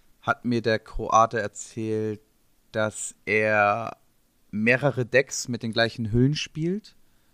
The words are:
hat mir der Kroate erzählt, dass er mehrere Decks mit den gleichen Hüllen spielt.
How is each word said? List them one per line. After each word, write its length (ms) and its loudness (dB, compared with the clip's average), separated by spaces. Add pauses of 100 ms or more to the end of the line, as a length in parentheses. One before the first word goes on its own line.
(220)
hat 240 -4
mir 160 -2
der 180 0
Kroate 600 2
erzählt, 840 -6 (500)
dass 440 -4 (100)
er 720 2 (540)
mehrere 540 0
Decks 420 0
mit 160 -6
den 80 -6
gleichen 400 -2
Hüllen 240 4
spielt. 600 -8 (380)